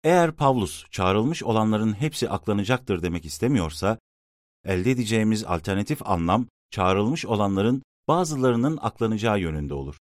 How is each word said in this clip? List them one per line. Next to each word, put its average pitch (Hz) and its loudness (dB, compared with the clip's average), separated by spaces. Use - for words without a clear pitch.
Eğer 165 4
Pavlus 131 0
çağrılmış 107 0
olanların 110 0
hepsi 156 -2
aklanacaktır 101 -2
demek 85 -4
istemiyorsa, 98 -2
elde 95 0
edeceğimiz 110 0
alternatif 98 -4
anlam 87 0
çağrılmış 101 0
olanların 104 0
bazılarının 147 2
aklanacağı 110 -2
yönünde 76 -4
olur. 69 -8